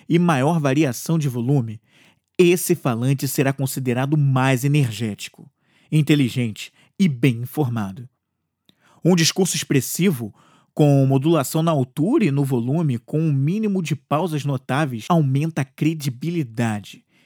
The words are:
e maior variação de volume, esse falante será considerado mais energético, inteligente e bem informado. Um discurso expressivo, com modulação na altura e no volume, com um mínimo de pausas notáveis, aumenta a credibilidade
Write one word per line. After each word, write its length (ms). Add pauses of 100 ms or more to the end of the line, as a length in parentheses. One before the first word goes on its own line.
e 80
maior 440
variação 580
de 100
volume, 520 (580)
esse 380
falante 500
será 260
considerado 640
mais 480
energético, 880 (400)
inteligente 840 (240)
e 120
bem 300
informado. 680 (960)
Um 120
discurso 400
expressivo, 760 (400)
com 320
modulação 600
na 80
altura 520
e 60
no 140
volume, 520
com 240
um 120
mínimo 500
de 140
pausas 480
notáveis, 640
aumenta 540
a 20
credibilidade 1400 (220)